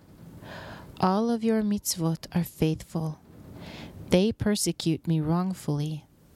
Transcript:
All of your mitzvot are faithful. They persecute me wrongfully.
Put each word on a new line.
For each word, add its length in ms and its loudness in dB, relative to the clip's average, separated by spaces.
All 300 4
of 120 0
your 200 4
mitzvot 720 0
are 100 2
faithful. 760 -2
They 220 6
persecute 760 0
me 120 4
wrongfully. 840 0